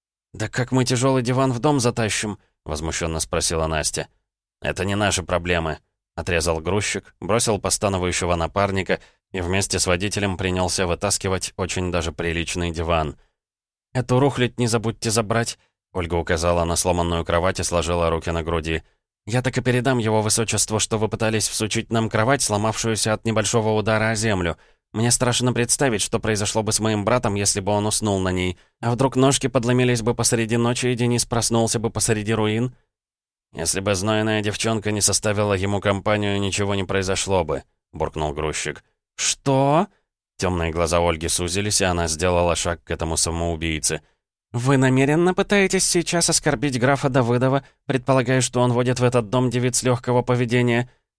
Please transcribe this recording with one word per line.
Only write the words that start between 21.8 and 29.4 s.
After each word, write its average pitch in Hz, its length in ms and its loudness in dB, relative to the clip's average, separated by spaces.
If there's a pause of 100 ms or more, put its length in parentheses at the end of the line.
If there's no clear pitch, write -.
нам 113 180 0
кровать, 120 320 2
сломавшуюся 110 720 0
от - 120 -4
небольшого 110 520 2
удара 110 320 0
о 113 60 -2
землю. 98 420 0 (360)
Мне 117 180 2
страшно 120 420 2
представить, 117 480 0
что - 180 -2
произошло 107 440 0
бы 104 80 -2
с - 80 0
моим 107 260 0
братом, 117 300 2
если 101 240 0
бы 98 120 -2
он 104 140 2
уснул 104 340 0
на 92 100 0
ней. 92 280 0 (240)
А 117 100 0
вдруг 127 240 0
ножки 135 320 4